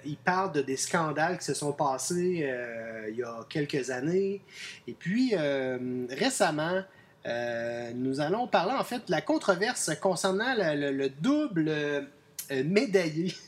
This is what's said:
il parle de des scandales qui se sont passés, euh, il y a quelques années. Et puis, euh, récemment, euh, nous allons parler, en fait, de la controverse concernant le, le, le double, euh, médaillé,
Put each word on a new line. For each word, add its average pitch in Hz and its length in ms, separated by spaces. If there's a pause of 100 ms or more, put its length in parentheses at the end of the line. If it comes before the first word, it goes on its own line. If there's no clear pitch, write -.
il 143 120
parle 185 360
de 147 100
des 131 140
scandales 160 600
qui - 60
se 143 100
sont 143 180
passés, 170 720
euh, 117 680
il 110 80
y 123 60
a 117 260
quelques 143 420
années. 185 520 (460)
Et 117 60
puis, 233 400
euh, 131 760
récemment, 180 720 (420)
euh, 120 680
nous 131 260
allons 202 280
parler, 202 280
en 240 60
fait, 247 240
de - 60
la 156 80
controverse 220 720 (100)
concernant 196 560
le, 165 180
le, 143 160
le 135 180
double, 180 600
euh, 147 340 (480)
médaillé, 170 840 (160)